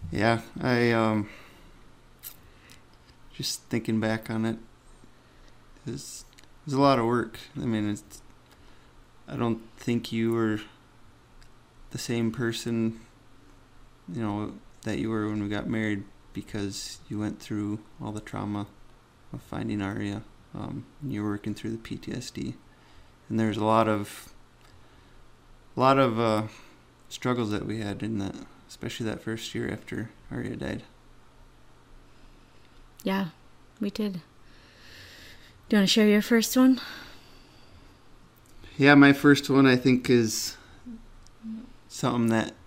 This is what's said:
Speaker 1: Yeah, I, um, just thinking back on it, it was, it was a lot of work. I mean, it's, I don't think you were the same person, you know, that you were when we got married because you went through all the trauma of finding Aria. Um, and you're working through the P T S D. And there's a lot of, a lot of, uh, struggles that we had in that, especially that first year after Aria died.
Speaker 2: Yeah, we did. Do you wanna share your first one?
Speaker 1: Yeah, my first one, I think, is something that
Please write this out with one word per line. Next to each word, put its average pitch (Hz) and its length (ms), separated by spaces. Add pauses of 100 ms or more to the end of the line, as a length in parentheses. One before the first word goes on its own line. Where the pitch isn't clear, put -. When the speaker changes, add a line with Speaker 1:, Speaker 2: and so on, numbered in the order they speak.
(100)
Speaker 1:
Yeah, 117 300 (200)
I, 120 320
um, 110 360 (2000)
just - 300
thinking 113 360
back 113 300
on 110 160
it, 113 100 (1300)
it 131 60
was, - 320 (140)
it - 280
was 143 80
a 131 60
lot 139 180
of 113 80
work. 120 320 (180)
I - 100
mean, 107 240
it's, - 320 (1040)
I 139 80
don't 113 240 (160)
think 120 340
you 113 220
were 110 280 (1300)
the - 80
same 117 340
person, 113 680 (1120)
you 131 100
know, 104 320 (300)
that 104 140
you 110 120
were 107 180
when 107 140
we 101 60
got 104 180
married 107 380 (280)
because - 760
you 104 100
went 107 200
through 104 400 (240)
all 110 100
the 107 80
trauma 104 460 (680)
of - 100
finding 107 400
Aria. 104 400 (320)
Um, - 320 (160)
and 135 100
you're 104 160
working 104 260
through 110 180
the 113 60
P 110 180
T - 160
S 120 180
D. 131 240 (760)
And 110 100
there's 110 200
a 107 60
lot 110 220
of, 104 460 (1400)
a 127 40
lot 135 180
of, 123 200
uh, 110 260 (680)
struggles 120 400
that 104 160
we 107 120
had 101 240
in 107 160
that, - 160 (340)
especially - 380
that - 160
first 113 320
year 117 160
after - 400 (200)
Aria 117 260
died. - 260 (2250)
Speaker 2:
Yeah, 190 260 (520)
we 202 100
did. 208 240
Do 170 60 (1600)
you - 20
wanna 196 80
share 214 220
your 208 140
first 226 340
one? 254 240 (2000)
Speaker 1:
Yeah, 143 160
my 143 180
first 139 380
one, 135 160
I 127 100
think, 127 320
is 120 480 (1300)
something 120 400
that 113 240 (140)